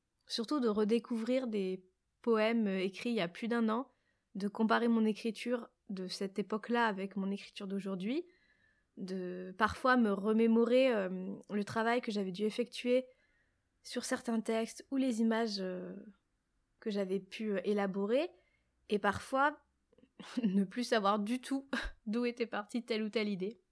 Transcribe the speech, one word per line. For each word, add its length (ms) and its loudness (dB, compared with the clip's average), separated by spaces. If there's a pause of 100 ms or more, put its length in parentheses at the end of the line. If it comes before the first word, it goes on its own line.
(280)
surtout 320 -2
de 80 2
redécouvrir 800 2
des 360 -4 (380)
poèmes, 460 2
euh, 120 0
écrits 300 -2
il 60 0
y 60 2
a 60 0
plus 200 -8
d'un 220 2
an, 220 -2 (440)
de 120 -2
comparer 400 2
mon 180 4
écriture 640 -2 (220)
de 180 -6
cette 320 -6
époque-là 480 0
avec 280 -4
mon 140 -2
écriture 380 -8
d'aujourd'hui, 580 -4 (720)
de 600 -8
parfois 400 4
me 140 6
remémorer, 840 6
euh, 420 -2 (140)
le 140 -2
travail 380 0
que 100 -4
j'avais 200 -2
dû 120 -4
effectuer 600 0 (800)
sur 220 -6
certains 360 -2
textes 500 -4
ou 60 -2
les 240 2
images, 380 2
euh, 340 -6 (840)
que 100 -6
j'avais 300 -2
pu, 320 -6
euh, 140 0
élaborer, 640 0 (600)
et 100 0
parfois 580 0 (640)
<laughs> 240 -6
ne 200 4
plus 200 -4
savoir 360 2
du 220 -2
tout 300 -4
<laughs> 340 -6
d'où 200 -2
était 220 -2
partie 360 -4
telle 200 -2
ou 60 -4
telle 200 0
idée. 300 -4 (120)